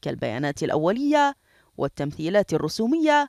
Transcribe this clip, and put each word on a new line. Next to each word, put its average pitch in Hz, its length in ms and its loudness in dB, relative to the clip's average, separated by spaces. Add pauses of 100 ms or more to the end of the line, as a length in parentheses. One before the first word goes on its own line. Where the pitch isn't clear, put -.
كالبيانات 139 600 -4
الأولية 277 720 2 (420)
والتمثيلات 156 760 -2
الرسومية 285 760 2